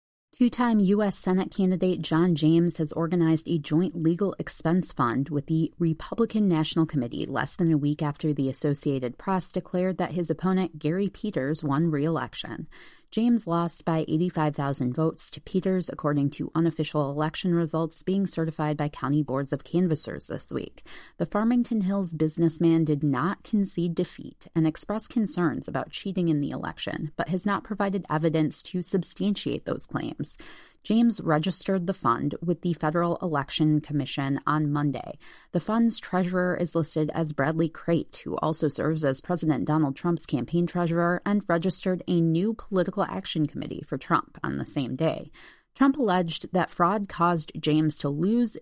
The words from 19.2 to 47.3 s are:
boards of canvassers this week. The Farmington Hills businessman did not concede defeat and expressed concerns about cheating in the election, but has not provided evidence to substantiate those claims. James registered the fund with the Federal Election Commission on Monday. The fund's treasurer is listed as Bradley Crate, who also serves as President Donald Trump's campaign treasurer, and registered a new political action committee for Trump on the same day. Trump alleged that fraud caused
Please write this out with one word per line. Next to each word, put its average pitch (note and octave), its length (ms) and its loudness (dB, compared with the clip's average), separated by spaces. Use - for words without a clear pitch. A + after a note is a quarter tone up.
boards C3+ 300 -2
of C#3 100 -4
canvassers E3 640 0
this - 240 -6
week. - 340 -8
The F3 80 -2
Farmington A3+ 560 2
Hills F#3 320 0
businessman E3 720 2
did D3+ 220 2
not C#3+ 380 0
concede F3+ 520 0
defeat - 580 -6
and D#3+ 140 4
expressed G#3 420 -4
concerns F3 600 0
about - 200 -4
cheating F#3 380 -2
in D3+ 140 2
the C#3 80 -2
election, - 640 -6
but - 140 -4
has F3+ 160 -2
not G3+ 180 -2
provided G3+ 460 -4
evidence D#3 540 2
to F3+ 200 -6
substantiate - 800 0
those - 220 -2
claims. - 520 -6
James A3+ 360 4
registered E3+ 640 0
the F#3+ 80 -2
fund C3 480 0
with E3+ 200 -2
the F3 100 0
Federal E3+ 460 0
Election D3+ 640 2
Commission C#3 640 -2
on D3+ 240 2
Monday. D3 460 -2
The F3 80 0
fund's A3+ 400 2
treasurer F3+ 560 0
is - 200 -2
listed D#3 380 0
as D#3 200 -2
Bradley D#3+ 340 2
Crate, - 560 -2
who - 140 -6
also D#3 320 2
serves D#3 340 0
as C3+ 160 0
President D#3 460 0
Donald D3+ 320 2
Trump's F3 280 -2
campaign D#3+ 400 0
treasurer, E3+ 600 0
and G3+ 240 0
registered F3 580 0
a F3 140 4
new E3+ 320 2
political F#3+ 500 -2
action E3+ 440 -2
committee - 380 -8
for C#3 120 -6
Trump - 440 -2
on C#3 160 -4
the C#3 80 -4
same C3 300 -4
day. - 340 -2
Trump C#4 220 4
alleged F#3 560 0
that F3+ 160 2
fraud G3 400 0
caused E3+ 500 0